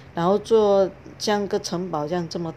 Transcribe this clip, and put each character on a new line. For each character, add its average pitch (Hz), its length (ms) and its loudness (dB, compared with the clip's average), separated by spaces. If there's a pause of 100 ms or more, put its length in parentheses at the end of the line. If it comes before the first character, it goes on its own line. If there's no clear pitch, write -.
(140)
然 170 100 -2
后 196 140 4
做 202 500 4 (300)
像 208 300 -2
个 208 100 -2
城 185 320 -6
堡 147 160 -4
这 165 80 -4
样 170 140 -4
这 170 100 -8
么 160 180 -6